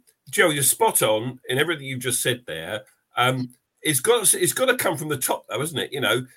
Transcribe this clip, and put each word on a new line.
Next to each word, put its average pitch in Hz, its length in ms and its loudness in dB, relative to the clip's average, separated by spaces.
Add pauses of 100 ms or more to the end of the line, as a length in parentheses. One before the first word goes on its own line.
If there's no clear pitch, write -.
(300)
Joe, 185 200 4
you're 147 120 0
spot - 400 2
on 117 380 0 (100)
in 127 80 0
everything 151 300 -2
you've 131 140 -8
just 123 200 -4
said 123 240 -2
there. 82 380 -8 (340)
Um, 127 380 0 (260)
it's 151 180 0
got, 226 360 4
it's 180 180 0
gotta 254 220 2
come 190 200 -2
from 151 140 -6
the 143 80 -2
top, - 320 -4
though, 104 100 -4
isn't 147 200 -6
it? 95 120 -4
You 131 100 -6
know, 117 220 2 (140)